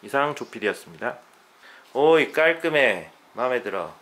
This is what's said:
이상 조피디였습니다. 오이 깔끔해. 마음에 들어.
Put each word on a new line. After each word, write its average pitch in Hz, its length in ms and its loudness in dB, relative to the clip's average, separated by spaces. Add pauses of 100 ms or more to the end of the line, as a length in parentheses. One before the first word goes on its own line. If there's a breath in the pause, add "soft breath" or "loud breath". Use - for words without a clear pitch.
이상 139 340 -2
조피디였습니다. 104 800 -8 (760 loud breath)
오이 151 360 4
깔끔해. 156 800 0 (240)
마음에 123 280 -2
들어. 92 400 -8